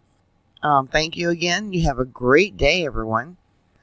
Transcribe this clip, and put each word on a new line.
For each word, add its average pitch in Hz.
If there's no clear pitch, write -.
Um, 139
thank 156
you 170
again. 175
You 170
have 135
a 131
great 123
day, 151
everyone. 113